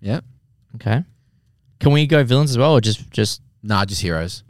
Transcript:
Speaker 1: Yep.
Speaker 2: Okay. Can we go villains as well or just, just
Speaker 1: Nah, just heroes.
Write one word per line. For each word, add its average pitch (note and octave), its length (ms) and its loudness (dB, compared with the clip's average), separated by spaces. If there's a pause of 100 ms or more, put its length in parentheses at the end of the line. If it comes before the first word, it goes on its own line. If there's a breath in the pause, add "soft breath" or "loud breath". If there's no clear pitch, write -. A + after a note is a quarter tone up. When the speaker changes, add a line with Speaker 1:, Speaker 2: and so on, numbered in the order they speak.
Speaker 1:
Yep. G2 240 -6 (520)
Speaker 2:
Okay. A2+ 280 -2 (760)
Can C#3+ 120 4
we D3 160 2
go D3 160 4
villains C3+ 260 2
as A#2+ 80 -2
well D3 140 4
or C3 80 4
just, G#2+ 300 -2
just - 300 -4 (220)
Speaker 1:
Nah, G#2 220 0
just G2 160 -6
heroes. E2+ 500 -4